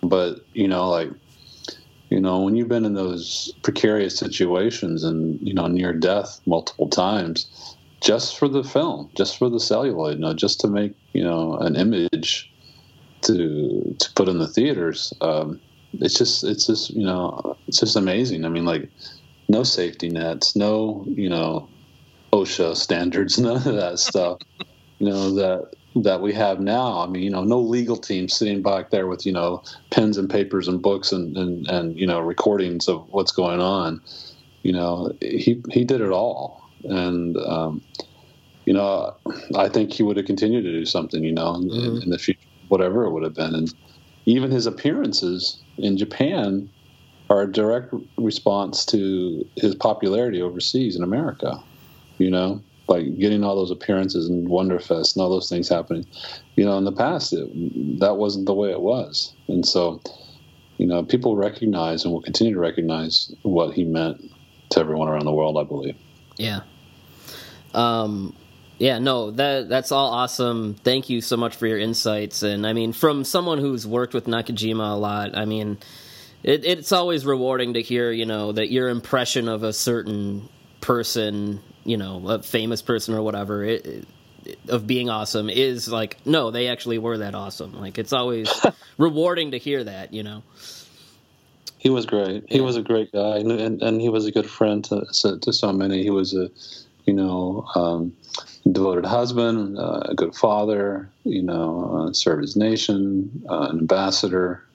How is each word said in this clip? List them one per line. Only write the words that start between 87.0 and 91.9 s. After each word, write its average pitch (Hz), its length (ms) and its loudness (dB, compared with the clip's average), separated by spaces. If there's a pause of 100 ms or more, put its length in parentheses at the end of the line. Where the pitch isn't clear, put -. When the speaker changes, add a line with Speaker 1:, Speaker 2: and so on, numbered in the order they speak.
Speaker 2:
that 101 160 -6
awesome. 98 460 -10
Like, 95 180 -10
it's 110 140 -4
always 123 380 0 (260)
Speaker 1:
<laughs> - 220 -20
Speaker 2:
rewarding 160 540 2
to 127 60 -6
hear 139 260 -2
that, 95 280 -12
you 107 100 -6
know? 107 200 -12 (1400)
Speaker 1:
He - 120 4